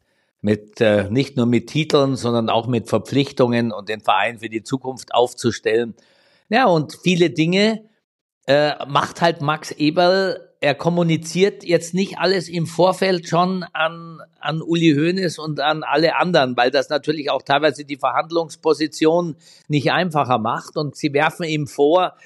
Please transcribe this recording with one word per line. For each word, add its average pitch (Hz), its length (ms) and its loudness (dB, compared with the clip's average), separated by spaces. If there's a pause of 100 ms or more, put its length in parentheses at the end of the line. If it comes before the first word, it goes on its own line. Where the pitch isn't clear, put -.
(420)
mit, 107 400 -2
äh, 104 280 4
nicht 135 280 -2
nur 120 80 2
mit 117 220 0
Titeln, 143 480 0
sondern 117 340 -2
auch 113 180 -2
mit 117 220 -2
Verpflichtungen 120 800 0
und 101 180 -10
den 107 120 -8
Verein 107 380 0
für 113 100 -10
die 110 140 -8
Zukunft 127 500 -8
aufzustellen. 117 800 0 (560)
Ja, 247 160 2
und 165 380 0
viele 175 260 4
Dinge, 202 540 0 (600)
äh, 147 280 2 (140)
macht 139 340 -2
halt 170 200 0
Max 151 300 -4
Eberl. 175 800 2 (100)
Er 143 140 2
kommuniziert 170 920 0
jetzt 165 300 0
nicht 185 240 -2
alles 175 320 -2
im 170 160 -4
Vorfeld 175 640 0
schon 180 360 0 (100)
an, 165 480 -6 (180)
an 151 220 -6
Uli 165 340 2
Hoeneß 175 420 -2
und 151 220 -8
an 151 240 -2
alle 143 320 2
anderen, 139 420 2
weil 123 140 2
das 139 180 0
natürlich 147 400 -4
auch 131 140 -4
teilweise 147 420 0
die 139 120 -10
Verhandlungsposition 156 1400 0 (320)
nicht 147 240 0
einfacher 143 480 0
macht. 120 380 -6
Und 151 180 -6
sie 147 180 -4
werfen 156 300 0
ihm 151 240 -4
vor, 160 480 2 (100)